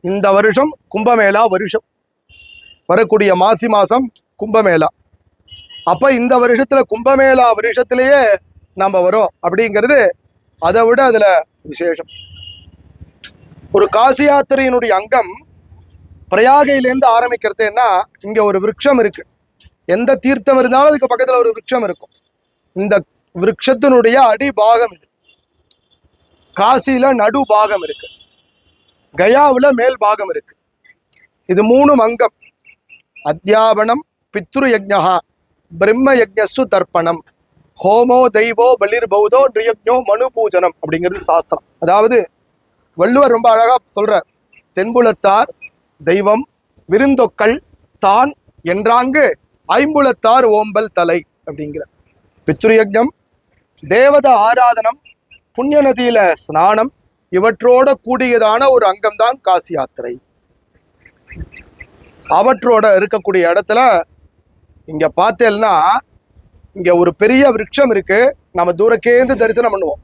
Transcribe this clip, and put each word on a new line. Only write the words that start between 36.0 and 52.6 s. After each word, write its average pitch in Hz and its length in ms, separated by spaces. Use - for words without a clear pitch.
யஜ்ஞஸ்து 208 420
தர்ப்பணம் 170 480
ஹோமோ 240 420
தெய்வோ 226 300
பலிர்பௌதோ 214 580
நிருயஜ்ஞோ 226 400
மனு 226 260
பூஜனம் 185 460
அப்படிங்கிறது 175 480
சாஸ்திரம். 165 360
அதாவது 214 320
வள்ளுவர் 240 380
ரொம்ப 233 180
அழகா 233 220
சொல்றார், 208 320
"தென்புலத்தார் 220 760
தெய்வம் 196 420
விருந்தொக்கல் 240 680
தான் 226 300
என்றாங்கு 240 600
ஐம்புலத்தார் 262 760
ஓம்பல் 214 420
தலை" 170 200
அப்படிங்கிற. 151 360
பித்ரு 220 300